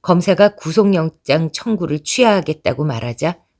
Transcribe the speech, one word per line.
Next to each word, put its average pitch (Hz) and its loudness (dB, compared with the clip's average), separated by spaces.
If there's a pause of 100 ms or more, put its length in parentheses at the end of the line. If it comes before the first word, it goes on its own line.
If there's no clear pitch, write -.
검사가 190 2
구속영장 160 0
청구를 175 -4
취하하겠다고 170 0
말하자 123 -4 (180)